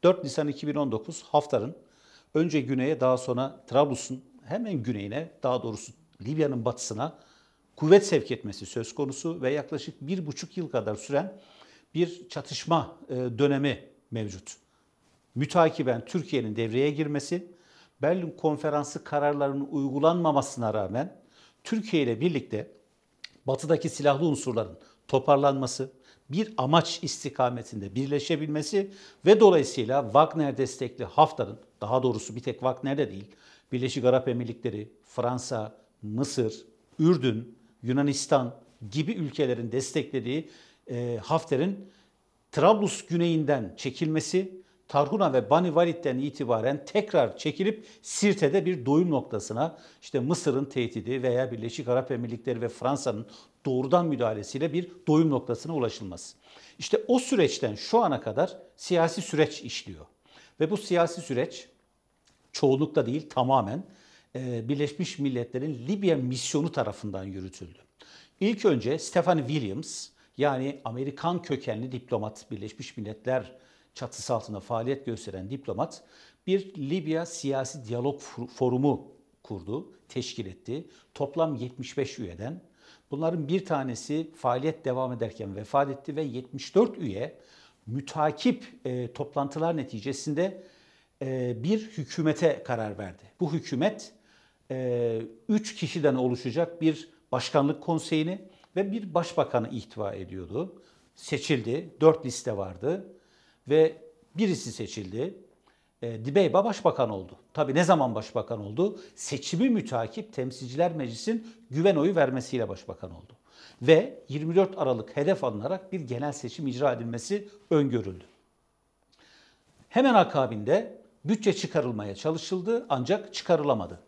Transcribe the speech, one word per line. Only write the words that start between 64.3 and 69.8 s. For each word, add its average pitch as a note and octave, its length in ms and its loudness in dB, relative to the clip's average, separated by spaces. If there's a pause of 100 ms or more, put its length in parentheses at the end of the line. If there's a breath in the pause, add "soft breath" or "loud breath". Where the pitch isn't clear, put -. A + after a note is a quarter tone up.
e, B2 340 -4
Birleşmiş C#3+ 500 -2
Milletler'in B2+ 680 -4
Libya F#3+ 300 2
misyonu C3 540 -2
tarafından G2+ 520 -4
yürütüldü. F#2 560 -12 (600 loud breath)
İlk G#3+ 260 0
önce D3+ 340 4
Stephanie E3 480 2
Williams, C3 600 -6 (280 soft breath)